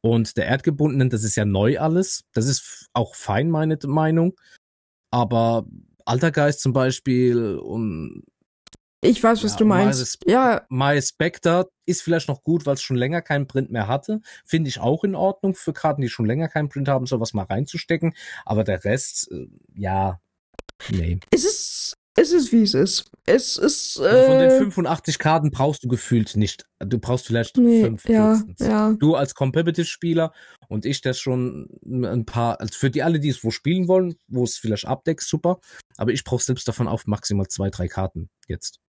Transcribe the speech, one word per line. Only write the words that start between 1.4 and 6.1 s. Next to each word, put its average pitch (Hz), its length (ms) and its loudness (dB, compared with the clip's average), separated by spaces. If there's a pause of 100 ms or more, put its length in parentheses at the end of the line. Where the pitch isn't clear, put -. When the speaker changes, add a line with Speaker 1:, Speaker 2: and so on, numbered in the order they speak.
Speaker 1:
neu 104 340 2
alles. 165 440 -2 (100)
Das 113 140 0
ist 135 140 -2
f-, - 340 -20
auch 117 200 -2
fein, 131 360 -2
meine 156 360 0
Meinung. 160 480 2 (760)
Aber 117 560 0 (380)
Altergeist 147 560 0